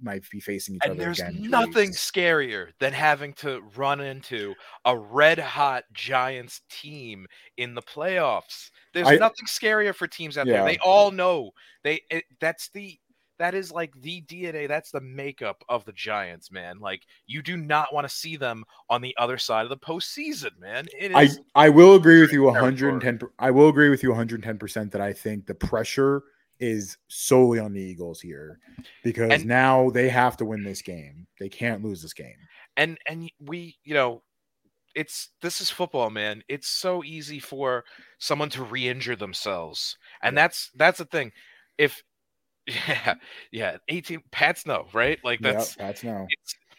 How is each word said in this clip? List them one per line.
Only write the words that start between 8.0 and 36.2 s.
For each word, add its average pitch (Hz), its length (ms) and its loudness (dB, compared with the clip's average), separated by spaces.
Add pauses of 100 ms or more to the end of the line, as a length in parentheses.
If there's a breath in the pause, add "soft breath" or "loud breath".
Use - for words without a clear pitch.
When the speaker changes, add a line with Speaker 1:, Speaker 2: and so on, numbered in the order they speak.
Speaker 2:
There's 175 120 2
Speaker 1:
I 147 100 8
Speaker 2:
nothing 190 280 0
scarier 214 480 -2
for 175 140 -8
teams 147 320 -10
out 135 80 -2
there. 117 80 2
Speaker 1:
Yeah. 98 100 2
Speaker 2:
They 165 140 0
all 196 320 6
know. 180 400 -2 (320 soft breath)
They, 151 260 -2
it, 165 140 -6 (160)
that's 165 300 -4
the, 196 280 -18 (420)
that 175 160 -2
is, 185 160 -8
like, 160 280 -6
the 165 220 -12
D 170 240 -14
N 160 100 -8
A. 147 120 -6
That's 151 240 -6
the 139 100 -8
makeup 131 680 -10
of 117 180 -4
the 110 60 -20
Giants, 95 600 -8
man. 92 280 -14
Like, 98 220 -10 (240 soft breath)
you 151 160 -14
do 170 160 -8
not 151 340 -2
wanna 143 160 -4
see 160 300 -12
them 117 260 -6 (280 soft breath)
on 123 100 0
the 127 160 -10
other 120 220 -2
side 110 240 -2
of 120 60 -6
the 135 80 -10
postseason, 160 840 -10
man. 113 260 -10 (120)
It 190 180 -6
Speaker 1:
I, - 80 10
Speaker 2:
is 143 160 4 (160)
Speaker 1:
I 151 140 10
will 175 260 12
agree 165 260 12
with 151 100 8
you 139 120 4
Speaker 2:
territory. 123 160 6
Speaker 1:
a 117 40 4
hundred 135 300 0
and 127 80 -4
ten 120 160 -2
per-, - 220 -14
I 131 100 0
will 143 200 8
agree 147 200 6
with 135 140 2
you 127 80 2
a 110 40 2
hundred 113 280 -4
ten 110 160 -8
percent 104 320 -8
that 101 100 -4
I 101 120 -4
think 107 340 -8
the - 80 -8
pressure 139 680 0 (380)
is 110 380 -6 (100)
solely 127 500 4
on 107 160 -4
the 98 80 -8
Eagles 87 400 -12
here, 76 380 -16 (440 loud breath)
because 117 280 0
Speaker 2:
And 147 160 0
Speaker 1:
now 131 420 4
they 123 200 2
have 123 280 2
to 113 80 -4
win 107 180 -6
this 98 200 -10
game. 80 420 -16 (140)
They 98 100 -12
can't 113 340 -6
lose 95 200 -8
this - 100 -16
game. 62 240 -20 (400 soft breath)
Speaker 2:
And, 156 220 -2 (100)
and 165 300 -14
we, 165 440 -14
you 147 120 -6
know, 120 260 0 (720)
it's, - 340 -10 (120)
this 175 180 -8
is 185 120 -4
football, 131 400 -4
man. 107 360 -6